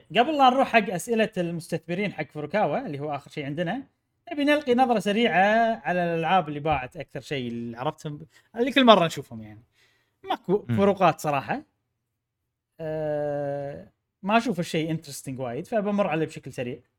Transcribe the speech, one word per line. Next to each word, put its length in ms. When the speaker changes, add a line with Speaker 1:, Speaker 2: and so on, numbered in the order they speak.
Speaker 1:
قبل 200
لا 120
نروح 180
حق 220
أسئلة 480
المستثمرين 760
حق 180
فروكاوا 540
اللي 140
هو 160
آخر 160
شيء 140
عندنا، 420
نبي 120
نلقي 320
نظرة 240
سريعة 840
على 200
الألعاب 460
اللي 100
باعت 380
أكثر 240
شيء، 260
اللي 300
عرفتهم، 480
اللي 160
كل 140
مرة 200
نشوفهم، 360
يعني. 220
ماكو 460
Speaker 2:
مم. 80
Speaker 1:
فروقات 420
صراحة. 440
أه، 1120
ما 140
أشوف 220
الشيء 320
انترستينج 480
وايد، 280
فبمر 400
عليه 180
بشكل 280
سريع. 260